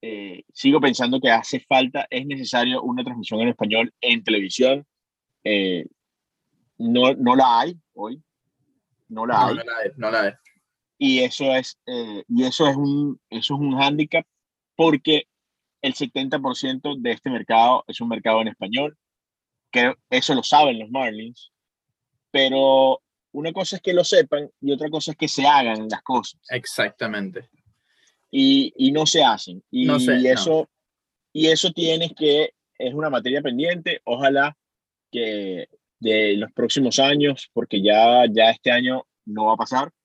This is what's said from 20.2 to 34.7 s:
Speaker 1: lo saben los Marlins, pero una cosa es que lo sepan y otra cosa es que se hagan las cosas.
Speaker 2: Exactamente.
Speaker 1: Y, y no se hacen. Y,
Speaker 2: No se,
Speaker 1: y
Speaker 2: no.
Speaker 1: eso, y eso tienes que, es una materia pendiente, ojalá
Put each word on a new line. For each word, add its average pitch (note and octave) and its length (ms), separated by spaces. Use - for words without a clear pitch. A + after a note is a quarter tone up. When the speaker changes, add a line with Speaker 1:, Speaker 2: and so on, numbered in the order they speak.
Speaker 1:
lo B2 80
saben C#3+ 360
los A2 120
Marlins, A#2 640
pero C3+ 720
una D#3 200
cosa F#3+ 240
es - 60
que F#3 100
lo F3+ 100
sepan D3+ 460
y C#3 120
otra D3 160
cosa D#3 220
es D3+ 60
que D#3 120
se C#3 180
hagan A2+ 420
las A2 140
cosas. - 460
Speaker 2:
Exactamente. G#2 1000
Speaker 1:
Y, C3+ 460
y C3+ 140
no D#3 160
se D#3 160
hacen. G#2 480
Y, B2+ 140
Speaker 2:
No B2+ 160
se, B2 180
Speaker 1:
y B2+ 60
Speaker 2:
no. B2+ 60
Speaker 1:
eso, D#3 380
y D#3 140
eso D#3+ 240
tienes E3 440
que, D3+ 400
es B2+ 160
una D3+ 140
materia B2+ 320
pendiente, D#3+ 640
ojalá C#3 520